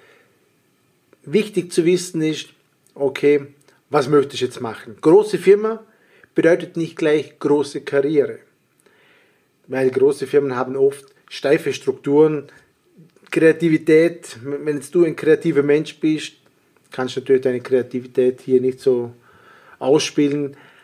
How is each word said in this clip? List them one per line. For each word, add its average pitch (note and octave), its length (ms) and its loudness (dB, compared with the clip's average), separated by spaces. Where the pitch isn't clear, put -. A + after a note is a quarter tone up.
wichtig F3 520 -2
zu E3+ 100 2
wissen F3 380 -2
ist, D#3 260 -4
okay, C#3+ 540 0
was C3+ 180 0
möchte C#3+ 260 2
ich A#2+ 60 -10
jetzt B2+ 220 -6
machen? A2 400 -12
Große G3 340 4
Firma G#3 480 2
bedeutet E3 440 0
nicht E3 180 -8
gleich D3+ 420 -2
große C#3+ 440 -2
Karriere, C#3 560 -2
weil C3 240 -2
große C3 360 0
Firmen C#3 300 0
haben B2+ 180 -6
oft C3+ 300 0
steife D3 460 -2
Strukturen, D3 680 0
Kreativität. D#3+ 1120 2
Wenn C#3+ 340 -6
jetzt - 180 -8
du F3 100 4
ein D#3 120 -2
kreativer D3+ 460 2
Mensch D3 380 0
bist, D#3 320 -4
kannst B2+ 240 -8
du C3 60 -8
natürlich C3 220 0
deine B2 180 -2
Kreativität B2+ 800 -2
hier B2+ 220 0
nicht C3 180 -4
so B2 320 -2
ausspielen. C#3+ 760 -2